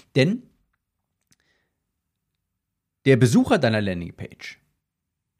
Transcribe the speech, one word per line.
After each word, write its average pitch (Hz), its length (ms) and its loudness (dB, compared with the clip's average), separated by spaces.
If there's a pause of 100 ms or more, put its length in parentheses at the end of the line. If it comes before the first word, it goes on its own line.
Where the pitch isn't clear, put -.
(160)
denn 175 280 0 (2500)
der 135 120 4
Besucher 151 400 2
deiner 110 240 -2
Landingpage - 800 -12 (800)